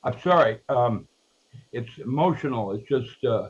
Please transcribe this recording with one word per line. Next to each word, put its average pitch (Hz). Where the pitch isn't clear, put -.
I'm 123
sorry. 151
Um, 120
it's 117
emotional. 131
It's 107
just, 120
uh 120